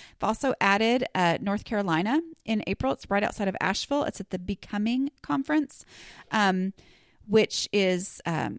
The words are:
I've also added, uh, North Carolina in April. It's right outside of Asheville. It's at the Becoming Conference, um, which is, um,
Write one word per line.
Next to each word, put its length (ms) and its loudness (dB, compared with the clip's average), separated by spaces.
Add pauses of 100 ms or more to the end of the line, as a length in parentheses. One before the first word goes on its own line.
(200)
I've 80 0
also 320 0
added, 440 2 (100)
uh, 260 4
North 260 -2
Carolina 560 0 (240)
in 200 0
April. 280 -2
It's 180 -10
right 120 2
outside 240 -2
of 140 -2
Asheville. 440 0
It's 140 -4
at 120 -12
the 80 -4
Becoming 720 -2 (100)
Conference, 640 -2 (460)
um, 420 2 (540)
which 440 2
is, 540 0
um, 340 -2